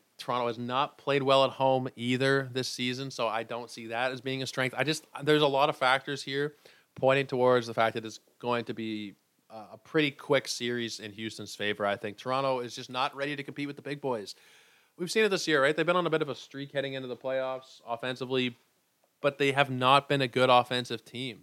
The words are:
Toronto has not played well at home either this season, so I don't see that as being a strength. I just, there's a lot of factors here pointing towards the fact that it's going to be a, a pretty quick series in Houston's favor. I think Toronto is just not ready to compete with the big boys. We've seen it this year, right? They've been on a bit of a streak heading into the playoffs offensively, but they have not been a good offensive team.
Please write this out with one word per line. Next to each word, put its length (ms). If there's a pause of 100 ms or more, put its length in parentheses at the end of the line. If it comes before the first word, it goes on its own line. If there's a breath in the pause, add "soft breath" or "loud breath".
(180)
Toronto 280
has 120
not 400
played 240
well 220
at 60
home 440
either 580
this 160
season, 420
so 180
I 140
don't 280
see 180
that 240
as 80
being 220
a 40
strength. 300
I 60
just, 220 (180)
there's 200
a 40
lot 220
of 80
factors 460
here 320 (420 soft breath)
pointing 300
towards 400
the 80
fact 200
that 100
it's 140 (220)
going 240
to 100
be 400 (360)
a, 240
a 40
pretty 320
quick 380
series 520
in 120
Houston's 420
favor. 320
I 100
think 200
Toronto 440
is 140
just 160
not 240
ready 220
to 60
compete 240
with 100
the 60
big 180
boys. 340 (640 soft breath)
We've 140
seen 140
it 40
this 180
year, 160
right? 140
They've 100
been 100
on 100
a 40
bit 120
of 80
a 40
streak 380
heading 220
into 140
the 80
playoffs 720
offensively, 680 (680)
but 160
they 140
have 180
not 380
been 140
a 60
good 220
offensive 540
team. 380